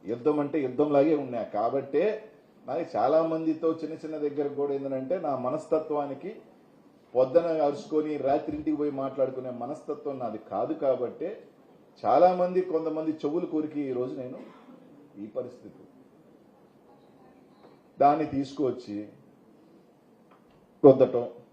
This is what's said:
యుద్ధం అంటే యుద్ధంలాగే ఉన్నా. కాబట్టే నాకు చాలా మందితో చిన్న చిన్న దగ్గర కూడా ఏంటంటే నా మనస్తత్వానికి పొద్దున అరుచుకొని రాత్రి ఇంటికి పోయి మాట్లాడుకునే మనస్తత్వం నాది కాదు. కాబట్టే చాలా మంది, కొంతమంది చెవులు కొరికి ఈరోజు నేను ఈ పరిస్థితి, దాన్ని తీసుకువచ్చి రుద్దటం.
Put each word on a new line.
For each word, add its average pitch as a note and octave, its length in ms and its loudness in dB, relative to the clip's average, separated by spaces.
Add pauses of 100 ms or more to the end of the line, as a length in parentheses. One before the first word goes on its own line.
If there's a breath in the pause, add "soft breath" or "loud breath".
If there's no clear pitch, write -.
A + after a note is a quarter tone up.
యుద్ధం B2 420 0
అంటే D3+ 120 -4 (100)
యుద్ధంలాగే D3 480 4 (100)
ఉన్నా. A#2+ 180 -4 (160)
కాబట్టే C3+ 460 0 (640)
నాకు D3+ 180 -4 (100)
చాలా C3+ 260 4 (100)
మందితో D#3+ 380 0 (140)
చిన్న D3+ 200 -8
చిన్న D#3 120 -8 (120)
దగ్గర C#3+ 200 -2 (120)
కూడా C#3+ 180 0
ఏంటంటే C3+ 380 -2 (140)
నా - 20 0 (160)
మనస్తత్వానికి D3 840 -2 (800)
పొద్దున E3 360 4 (160)
అరుచుకొని D3+ 480 0 (120)
రాత్రి D3+ 300 0
ఇంటికి D3+ 240 -2
పోయి D3 220 0
మాట్లాడుకునే B2+ 580 -2
మనస్తత్వం C#3+ 640 -8
నాది G#2+ 180 -6 (100)
కాదు. A#2 320 -2
కాబట్టే C3 480 0 (760)
చాలా E3 260 6 (100)
మంది, F3+ 200 0 (120)
కొంతమంది D#3+ 480 -2
చెవులు D#3+ 320 -2
కొరికి D3+ 380 -4
ఈరోజు B2+ 320 -4
నేను B2+ 180 -12 (840)
ఈ - 20 -10 (100)
పరిస్థితి, B2 480 -10 (2250)
దాన్ని D3 320 4
తీసుకువచ్చి C3 640 -4 (1900)
రుద్దటం. C3 440 8 (260)